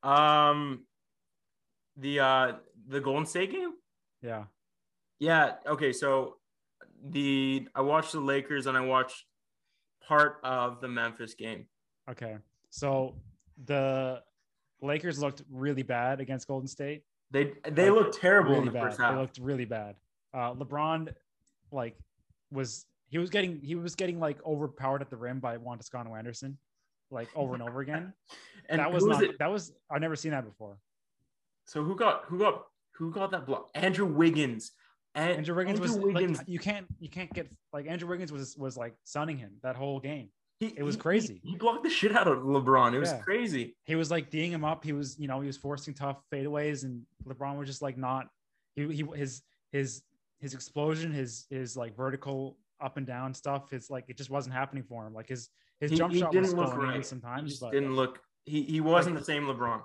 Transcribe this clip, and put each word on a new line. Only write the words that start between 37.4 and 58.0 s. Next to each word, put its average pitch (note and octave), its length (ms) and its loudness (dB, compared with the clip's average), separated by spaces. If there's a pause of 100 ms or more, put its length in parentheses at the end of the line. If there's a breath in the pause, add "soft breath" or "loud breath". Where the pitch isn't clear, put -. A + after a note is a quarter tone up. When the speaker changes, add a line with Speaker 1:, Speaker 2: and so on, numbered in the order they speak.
Speaker 2:
like, C#3+ 120 -6
Andrew E3+ 220 -6
Wiggins F3 240 -6
was, C3+ 240 -10
was, C3+ 220 -8
like, A#2 160 -8 (100)
sunning D3+ 320 -4
him G#2+ 160 -12 (100)
that B2+ 140 -4
whole C#3 240 -4
game. C3+ 300 -10 (300)
Speaker 1:
He, A3 180 -4
Speaker 2:
It C#3+ 40 -4
was C#3+ 120 -2
Speaker 1:
he, - 80 -6
Speaker 2:
crazy. E3 420 2
Speaker 1:
he, - 60 -8
he F#3 60 -6
blocked A#3 280 2
the E4 60 2
shit G#3+ 260 4
out G#3+ 100 6
of C3+ 120 6
LeBron. C3 560 6
It C3+ 60 2
was E3+ 120 0
Speaker 2:
Yeah. B2+ 60 -2
Speaker 1:
crazy. D#3 640 -2
Speaker 2:
He D#3+ 120 0
was, D#3+ 140 0
like, D#3+ 200 -2
D'ing D#3+ 200 -2
him D#3+ 140 -2
up. D3+ 180 -2
He D3+ 120 -4
was, C#3+ 240 -6
you D3 100 -6
know, C3+ 140 -4
he C#3+ 40 -4
was C#3 120 -8
forcing C#3+ 340 -8
tough C#3 300 -6 (100)
fadeaways, D3 520 -2
and B2 180 -8 (260)
LeBron C#3 300 -6
was C#3+ 100 -8
just, C#3 140 -10
like, C3 160 -4
not, C3 300 -2 (480)
he, D3 120 -4
he, D3+ 160 -4 (100)
his, C3+ 280 -8 (300)
his, C#3 320 -4 (360)
his C3+ 140 -10
explosion, D#3 580 -2
his, B2 380 -6
his, B2+ 260 -8
like, A#2 180 -8
vertical C3+ 640 -6 (240)
up C#3 160 -8
and C3+ 100 -6
down B2+ 280 -8
stuff, C#3 400 -6
it's B2 160 -10
like, B2+ 180 -10
it B2+ 80 -14
just C3 140 -12
wasn't C3 240 -4
happening C3 300 -4
for A#2 220 -12
him. A2 60 -14
Like, A2 160 -14
his B2 220 -10 (300)
his D3 100 -2
Speaker 1:
He, D#3+ 60 4
Speaker 2:
jump E3+ 160 4
Speaker 1:
he F3 80 4
Speaker 2:
shot E3 120 2
Speaker 1:
didn't F#3 120 6
Speaker 2:
was F#3 100 2
Speaker 1:
look F3 160 2
Speaker 2:
going C3 120 -2
in C3 60 0
Speaker 1:
right. C3 100 -2
He C3+ 40 -4
Speaker 2:
sometimes, C3 480 -8
Speaker 1:
just C3+ 120 -10
Speaker 2:
but A#2 100 -6
Speaker 1:
didn't C#3 240 2
look, B2+ 240 0 (240)